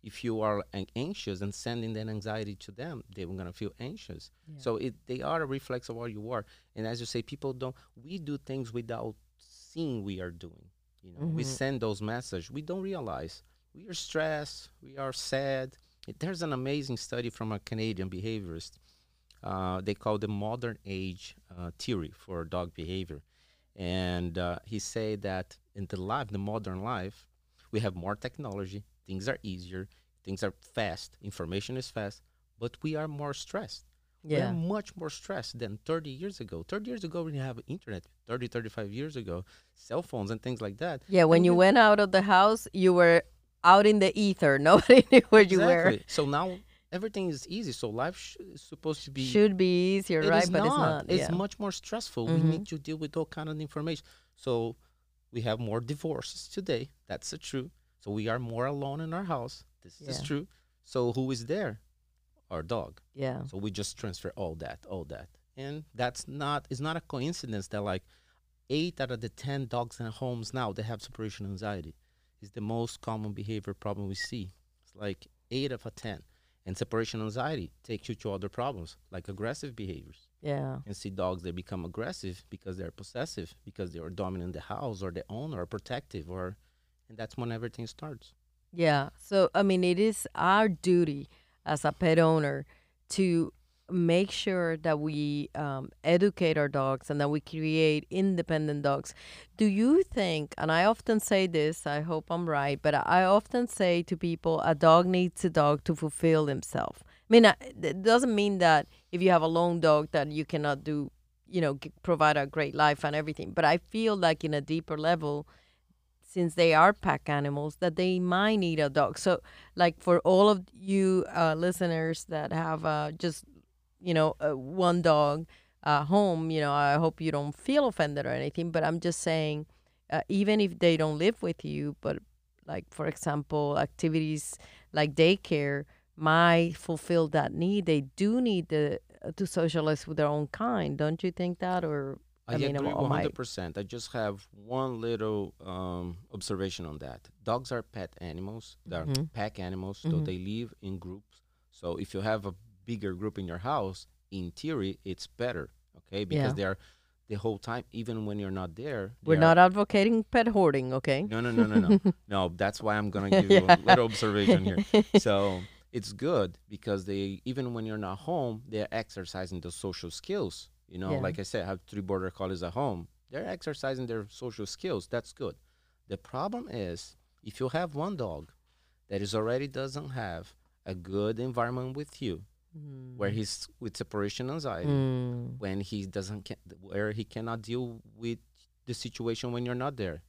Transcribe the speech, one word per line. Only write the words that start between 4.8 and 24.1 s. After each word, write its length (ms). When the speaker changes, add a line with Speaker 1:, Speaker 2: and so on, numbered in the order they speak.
Speaker 1:
they 160
are 220
a 20
reflex 440
of 60
what 160
you 200
are. 120
And 120
as 120
you 60
say, 160
people 320
don't, 220
we 160
do 200
things 360
without 400
seeing 680
we 160
are 120
doing, 340
you 80
know. 160
We 160
Speaker 2:
Mm-hmm. 80
Speaker 1:
send 300
those 200
messages. 480
We 140
don't 180
realize. 600
We 140
are 40
stressed. 760
We 160
are 160
sad. 600
It, 120
there's 220
an 120
amazing 440
study 320
from 220
a 80
Canadian 500
behaviorist. 600
Uh, 380
they 120
call 240
the 100
modern 580
age, 500
uh, 220
theory 380
for 280
dog 300
behavior. 480
And, 600